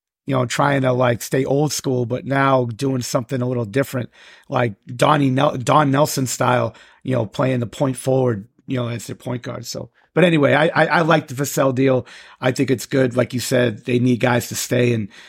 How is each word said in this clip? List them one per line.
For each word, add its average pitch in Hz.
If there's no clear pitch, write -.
you 135
know, 127
trying 143
to, 127
like, 123
stay 135
old 143
school, 123
but 123
now 135
doing 127
something 127
a 123
little 120
different, 123
like 123
Donnie 143
Nel-, 143
Don 135
Nelson 139
style, 123
you 127
know, 113
playing 131
the 117
point 135
forward, 127
you 135
know, 120
as 117
their 120
point 123
guard. 120
So, 127
but 165
anyway, 151
I, 147
I, 160
I 160
like 160
the 127
Vassell 135
deal. 127
I 131
think 131
it's -
good. 127
Like 123
you 120
said, 120
they 123
need 123
guys 123
to -
stay 123
and 107